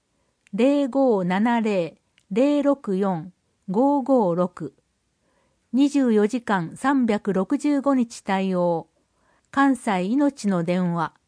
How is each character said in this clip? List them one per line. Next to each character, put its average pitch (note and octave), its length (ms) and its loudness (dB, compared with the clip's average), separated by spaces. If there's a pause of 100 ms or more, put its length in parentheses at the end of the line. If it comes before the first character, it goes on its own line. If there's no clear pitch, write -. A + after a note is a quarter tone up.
(540)
零 C#4 340 2
五 A#3 360 2
七 A3 360 0
零 G3 380 -2 (320)
零 C#4 320 2
六 C#4 340 0
四 F#3 360 -4 (360)
五 C4+ 340 0
五 A#3+ 320 2
六。 F3 380 -4 (1000)
二 C#4 180 2
十 C4+ 220 2
四 G#3 140 4
時 A#3 140 -4
間 F3+ 360 -4
三 C4+ 280 0
百 G#3 280 -2
六 F#3+ 260 -2
十 C#4+ 240 0
五 C#4 120 2
日 A#3+ 280 -2
対 F#3+ 320 -2
応。 F3 340 -2 (640)
関 C#4 260 2
西 F#3 280 -2
い A3 120 -2
の C#4+ 160 2
ち G#3 160 -6
の F3+ 160 0
電 F3 300 0
話。 E3 180 -4 (160)